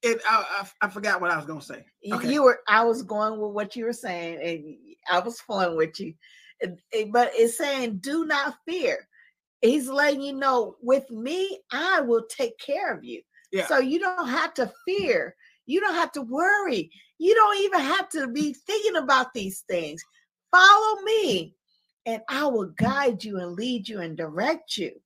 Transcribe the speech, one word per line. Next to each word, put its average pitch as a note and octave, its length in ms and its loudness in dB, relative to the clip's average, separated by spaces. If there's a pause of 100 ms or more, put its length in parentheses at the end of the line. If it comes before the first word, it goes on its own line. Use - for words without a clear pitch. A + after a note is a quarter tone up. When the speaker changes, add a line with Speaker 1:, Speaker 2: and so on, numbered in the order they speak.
Speaker 1:
it, A#3 240 0
I, G#3 380 0 (160)
I, - 60 0
I - 20 -2
forgot G3+ 320 -2
what F3 100 0
I E3+ 60 2
was D3+ 80 -6
gonna D3+ 160 -10
say. A#2+ 240 -16 (160)
Speaker 2:
You, G#3 160 -6
Speaker 1:
Okay. A#3+ 160 -2
Speaker 2:
you D4 100 2
were, B3 240 6
I A3 180 6
was A#3 180 0
going G#3+ 360 -2
with G#3 140 -4
what G#3 240 -6
you A#3 80 -6
were A#3 80 -2
saying, F3 500 -8
and D#3 340 -8 (340)
I F3+ 120 4
was A#3 180 -10
flowing F#3 360 -2
with D#3+ 240 0
you. E3 140 -10 (460)
It, F3+ 200 -8 (120)
it, G#3+ 200 -4
but A#3+ 220 4
it's A#3 240 4
saying, C4 400 -2
"Do D4 260 -4
not C#4+ 300 -2 (120)
fear." D#4+ 400 -2 (540)
He's B3+ 280 4
letting C#4+ 340 2
you C#4 100 -6
know, C4 480 0
"With C4+ 300 2
me, E4 500 -4 (120)
I E4 280 2
will A#3 300 2
take A#3 280 -4
care D4+ 360 -4
of D#3+ 100 -14
you." A#2+ 160 -12 (320)
Speaker 1:
Yeah. F#3 140 -2
Speaker 2:
So C#4+ 120 2
you C4 200 2
don't F4+ 300 -2
have D#4+ 260 -2
to A#3 180 -2 (140)
fear. D#4 500 0 (300)
You D#4 140 0
don't G4 140 0
have E4+ 180 0
to C#4+ 100 -6
worry. D4 680 0 (280)
You F4+ 160 4
don't G#4 240 6
even G4 220 2
have F#4 300 0
to C#4 180 -4
be C#4+ 260 -4
thinking G#4 420 -2
about C4 360 2
these F#3+ 360 -8
things. E3 340 -4 (480)
Follow G#4 520 8
me, E4+ 520 0 (500)
and A3+ 240 -6
I C#4+ 180 -2
will A3+ 200 0 (100)
guide B3+ 480 0
you G3+ 160 -8
and F3 120 -8
lead A3 360 -6
you G#3+ 120 -10
and E3 140 -8
direct E3+ 640 -4
you. E3 160 -6 (140)